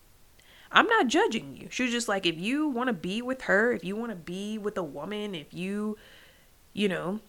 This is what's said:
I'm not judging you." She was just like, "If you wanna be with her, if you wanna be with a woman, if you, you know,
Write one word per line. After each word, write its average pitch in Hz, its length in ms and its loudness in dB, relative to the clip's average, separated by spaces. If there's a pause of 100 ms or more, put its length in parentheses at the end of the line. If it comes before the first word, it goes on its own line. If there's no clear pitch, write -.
(720)
I'm 269 160 8
not 427 200 6
judging 220 500 2
you." - 120 -12
She - 140 -2
was 247 80 0
just 233 160 -2
like, 196 180 0
"If 165 140 0
you 277 280 0
wanna 247 260 0
be 185 280 -4
with 254 220 -4
her, 214 300 4
if 196 100 -4
you 190 120 -4
wanna 226 200 -6
be 190 420 -8
with 208 200 -4
a 185 60 -2
woman, 185 520 -6
if 147 180 -12
you, 202 440 -4 (760)
you 202 140 2
know, 175 420 -2